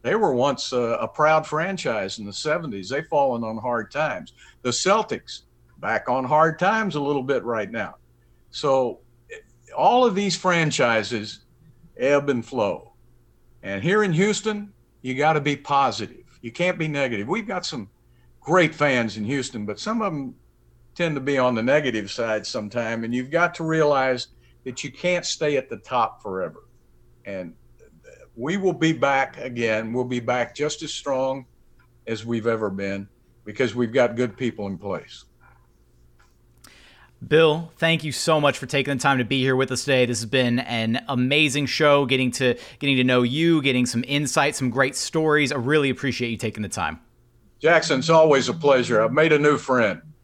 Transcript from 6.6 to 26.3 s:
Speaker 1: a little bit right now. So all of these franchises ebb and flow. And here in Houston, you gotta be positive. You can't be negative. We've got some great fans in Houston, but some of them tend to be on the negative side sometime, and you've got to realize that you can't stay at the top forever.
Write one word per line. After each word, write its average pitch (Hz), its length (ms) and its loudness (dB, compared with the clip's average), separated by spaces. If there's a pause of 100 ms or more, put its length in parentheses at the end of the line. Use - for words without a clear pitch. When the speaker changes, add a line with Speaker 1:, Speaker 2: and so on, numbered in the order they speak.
Speaker 1:
a 147 60 -2
little 143 220 -2
bit 131 200 -2
right 110 260 -4
now. 107 260 -8 (560)
So 135 480 0 (760)
all 240 300 4
of 196 100 2
these 196 220 0
franchises 120 1040 0 (560)
ebb 143 320 2
and 120 160 -2
flow. 104 480 -4 (680)
And 98 220 -6
here 208 200 2
in 185 100 0
Houston, 208 580 0 (300)
you 131 140 -6
gotta 151 260 2
be 143 160 -2
positive. 127 680 -2 (180)
You 117 120 -10
can't 175 260 -2
be 156 80 -2
negative. 123 400 -2
We've 208 200 -4
got 190 180 -8
some 113 240 -10 (500)
great 160 340 2
fans 120 440 0
in 104 80 -6
Houston, 123 400 -4
but 104 160 -8
some 220 200 -4
of 196 120 -2
them 139 200 -8 (640)
tend 165 200 -2
to 135 60 -4
be 135 160 0
on 127 180 2
the 113 80 0
negative 123 460 0
side 110 380 -4
sometime, 113 560 -6
and 117 100 -4
you've 127 180 -4
got 170 240 0
to 165 100 -6
realize 139 640 0 (340)
that 127 180 -12
you 131 120 -10
can't 175 320 -2
stay 147 320 -2
at 131 120 -4
the 110 80 -12
top 117 440 -4
forever. 92 420 -8 (640)